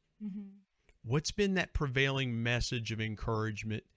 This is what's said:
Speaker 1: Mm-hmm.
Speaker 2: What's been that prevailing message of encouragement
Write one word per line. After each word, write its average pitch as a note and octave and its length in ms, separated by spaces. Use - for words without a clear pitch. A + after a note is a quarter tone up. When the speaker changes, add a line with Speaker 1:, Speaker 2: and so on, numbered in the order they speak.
Speaker 1:
Mm-hmm. G3+ 280
Speaker 2:
What's C3 260
been G3 240
that F3+ 200
prevailing C3+ 680
message A#2+ 480
of A2 100
encouragement A2 840